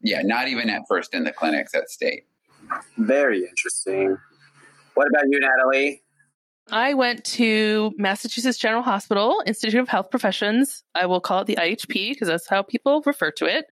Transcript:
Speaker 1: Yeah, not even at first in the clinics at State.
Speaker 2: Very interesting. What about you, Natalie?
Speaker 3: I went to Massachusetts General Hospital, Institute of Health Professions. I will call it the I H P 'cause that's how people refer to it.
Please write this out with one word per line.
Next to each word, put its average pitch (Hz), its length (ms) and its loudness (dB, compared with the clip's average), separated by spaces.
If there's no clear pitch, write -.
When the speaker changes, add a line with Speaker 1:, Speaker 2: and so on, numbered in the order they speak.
Speaker 1:
Yeah, 98 200 0
not 117 260 0
even 120 200 -2
at 95 200 -2
first 90 260 -2
in 85 100 -2
the 76 80 -4
clinics 76 420 -2
at - 140 0
State. - 360 -4
Speaker 2:
Very 117 460 2
interesting. 95 760 -2
What 139 160 4
about 147 220 2
you, 143 100 2
Natalie? 135 640 2
Speaker 3:
I 240 220 0
went 247 320 0
to 214 720 2
Massachusetts 220 600 -2
General 226 240 0
Hospital, 220 640 0
Institute 220 340 0
of 254 80 0
Health 196 220 -2
Professions. 220 760 0
I 180 120 0
will 180 160 2
call 190 180 0
it 196 60 -4
the 208 100 0
I 170 80 0
H - 240 -4
P 208 260 -4
'cause 226 140 -4
that's 170 180 -2
how 196 160 2
people 277 440 0
refer 226 240 0
to - 160 -4
it. 277 320 -2